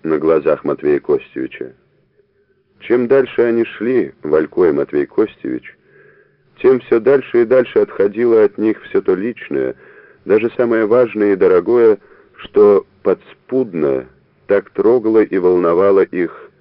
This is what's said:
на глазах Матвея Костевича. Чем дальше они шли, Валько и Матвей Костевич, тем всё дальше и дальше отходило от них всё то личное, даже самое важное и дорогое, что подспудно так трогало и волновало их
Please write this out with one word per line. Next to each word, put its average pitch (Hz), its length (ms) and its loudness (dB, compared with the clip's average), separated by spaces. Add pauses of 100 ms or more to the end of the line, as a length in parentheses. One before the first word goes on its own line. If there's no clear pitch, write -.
на 80 140 -2
глазах 76 480 -2
Матвея 73 340 -2
Костевича. 65 720 -8 (1040)
Чем 120 280 -2
дальше 127 360 0
они 117 200 0
шли, 113 500 -4 (100)
Валько 78 420 0
и 78 80 2
Матвей 71 320 -2
Костевич, - 720 -6 (840)
тем 127 200 2
всё 117 180 0
дальше 123 440 0
и - 20 2
дальше 120 340 0
отходило 107 640 0
от 101 140 0
них 107 260 -2
всё - 180 -4
то 95 140 -2
личное, 71 600 -6 (500)
даже 110 320 0
самое 113 280 0
важное 107 480 0
и 95 40 -2
дорогое, 95 600 2 (360)
что 104 500 2 (180)
подспудно 85 1040 -4 (400)
так 101 240 -2
трогало 110 520 2
и 98 140 -4
волновало 90 640 2
их - 600 -6